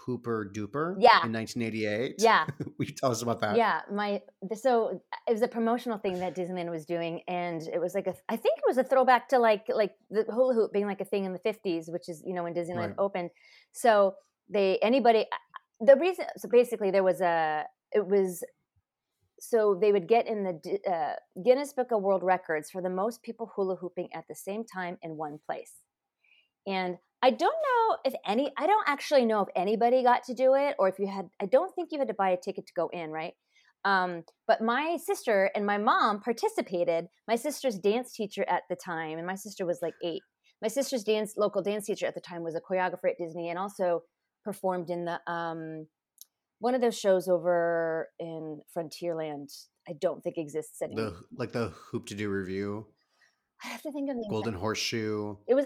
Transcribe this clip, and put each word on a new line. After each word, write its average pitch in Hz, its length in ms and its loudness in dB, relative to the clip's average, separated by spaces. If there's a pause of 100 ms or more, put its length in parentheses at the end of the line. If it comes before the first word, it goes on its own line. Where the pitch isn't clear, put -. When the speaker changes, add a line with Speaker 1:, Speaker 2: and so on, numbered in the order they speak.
Speaker 1:
Hooper 113 500 -4
Dooper 143 440 -4
Speaker 2:
Yeah. 202 260 8
Speaker 1:
in 113 80 -4
nineteen 113 300 -6
eighty-eight. 107 540 -2
Speaker 2:
Yeah. 196 300 4 (120)
Speaker 1:
<laughs> - 200 -10
Will 143 80 -2
you - 80 -14
tell 131 160 0
us 113 100 -2
about 117 200 -2
that? 107 160 2
Speaker 2:
Yeah, 202 240 2 (100)
my, 202 300 -2 (200)
the, 196 140 -8
so 220 480 0 (240)
it 240 60 0
was 214 80 0
a 240 60 2
promotional 233 500 -2
thing 185 220 -4
that 180 160 -4
Disneyland 180 360 -4
was 160 140 -6
doing, 170 420 -4
and 175 360 -4
it 165 160 -4
was 175 140 -2
like 196 140 -2
a, 180 80 -4 (140)
I 226 80 -2
think 523 200 2
it - 80 -6
was 320 120 4
a 254 60 4
throwback 254 460 4
to, 262 100 4
like, 214 280 4
like, 208 280 0 (140)
the 202 200 0
hula 254 240 4
hoop 220 180 2
being, 202 140 0
like, 196 160 -4
a 185 40 -4
thing 196 200 -2
in 185 80 -4
the 180 60 -8
fifties, 170 520 -4
which 170 160 -6
is, 156 180 -10
you 185 80 -6
know, 175 100 -4
when 170 100 -4
Disneyland 175 220 -4 (140)
Speaker 1:
Right. - 80 -10
Speaker 2:
opened. 190 340 -2 (420)
So 202 420 4 (320)
they, 190 320 2
anybody, 226 460 4 (560)
the 254 160 10
reason, 349 300 0 (100)
so 196 100 -12
basically 226 440 4
there 190 120 4
was 180 160 2
a, 160 460 0 (260)
it 202 160 2
was, 190 340 2 (960)
so 214 400 4
they 208 120 6
would 190 160 2
get 226 200 4
in 208 160 -2
the 185 100 -2
D-, 165 340 -6
uh, 160 280 -2 (280)
Guinness 269 300 4
Book 247 180 -2
of 214 100 2
World 190 220 2
Records 180 480 0
for 190 100 -8
the 180 80 -4
most 196 320 -4
people 233 320 -12
hula 190 220 -2
hooping 175 380 -10
at 165 160 -12
the 156 60 -14
same 208 280 -8
time 180 380 -8
in 160 160 -10
one 151 280 -8
place. - 280 -10 (920)
And 185 300 -2 (260)
I 262 80 8
don't 320 220 2
know 508 520 0
if 269 80 0 (120)
any, 240 320 0
I 277 100 -2
don't 415 200 2
actually 277 380 2
know 220 160 2
if 180 140 0
anybody 226 480 2
got 240 220 4
to 254 80 -8
do 262 220 4
it 277 240 2
or 190 80 4
if 190 120 0
you 202 80 0
had, 196 220 -8 (100)
I 202 60 -4
don't 320 280 2
think 349 180 -6
you 302 80 -4
had 269 80 0
to 214 60 -6
buy 196 160 0
a 185 80 2
ticket - 300 -8
to - 60 -20
go 165 160 -2
in, 165 220 -8
right? 160 220 -8 (500)
Um, 185 400 0 (240)
but 220 140 4
my 269 360 0
sister 214 580 0
and 208 100 -2
my 202 140 0
mom 240 420 2
participated. 175 880 -2 (200)
My 226 80 2
sister's 247 440 -4
dance 226 340 0
teacher 202 340 -4
at 170 220 0
the 180 60 -4
time, 160 420 -6
and 165 80 -8
my 185 100 -6
sister 196 300 -8
was, 170 160 -8
like, 165 220 -4
eight. 170 180 -6 (400)
My 214 60 -4
sister's 254 360 -2
dance, 214 320 0
local 202 280 0
dance 208 240 -4
teacher 175 180 -4
at 127 80 -4
the 170 80 -12
time 175 220 -10
was 165 120 -6
a 165 60 -4
choreographer 185 480 -2
at - 80 -2
Disney 170 320 -8
and 170 80 -6
also 185 460 -2 (400)
performed 180 480 -4
in 175 140 -4
the, 170 140 -4 (120)
um, 165 560 -8 (720)
one 247 160 0
of 247 60 0
those 233 180 0
shows 185 280 4
over 170 840 2 (100)
in 160 420 -10 (140)
Frontierland 156 760 -6 (360)
I 180 60 -12
don't 147 300 -2
think 175 140 -6
exists 156 460 -6
anymore. 110 280 -4
Speaker 1:
The, 87 120 -16 (120)
like, 123 180 -6
the 117 160 -2
Hoop-to-Do 104 600 -8
Review? 98 640 -4 (720)
Speaker 2:
I 233 40 -12
have 240 160 -12
to 311 80 -8
think 277 180 -4
of 269 60 -4
the 233 140 -6
Speaker 1:
Golden 110 240 -2
Speaker 2:
exact 90 80 -8
Speaker 1:
Horseshoe? 107 760 -4 (120)
Speaker 2:
It 247 80 4
was 277 100 2